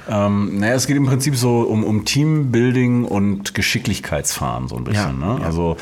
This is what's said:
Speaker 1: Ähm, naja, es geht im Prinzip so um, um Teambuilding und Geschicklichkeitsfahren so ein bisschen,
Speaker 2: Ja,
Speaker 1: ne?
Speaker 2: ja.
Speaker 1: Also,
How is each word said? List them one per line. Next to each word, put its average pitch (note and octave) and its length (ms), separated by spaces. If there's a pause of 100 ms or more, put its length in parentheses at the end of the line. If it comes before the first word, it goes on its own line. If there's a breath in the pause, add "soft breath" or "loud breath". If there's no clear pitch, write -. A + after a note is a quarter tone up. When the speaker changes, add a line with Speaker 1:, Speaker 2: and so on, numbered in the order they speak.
Speaker 1:
Ähm, G2+ 520
naja, A2+ 160
es B2+ 100
geht D3 100
im C#3 120
Prinzip C3+ 280
so A#2+ 260
um, G#2+ 220
um G#2+ 220
Teambuilding B2+ 1000
und G2+ 500
Geschicklichkeitsfahren C#2 1120
so - 100
ein B1 60
bisschen, D2+ 360
Speaker 2:
Ja, F2+ 140
Speaker 1:
ne? D#2 80
Speaker 2:
ja. - 40
Speaker 1:
Also, E2 360